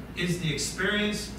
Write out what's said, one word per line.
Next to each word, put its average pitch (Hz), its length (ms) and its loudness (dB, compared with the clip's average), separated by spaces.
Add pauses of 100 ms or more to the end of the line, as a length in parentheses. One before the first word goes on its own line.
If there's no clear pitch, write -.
(180)
is 175 240 0
the 156 120 2
experience 208 840 0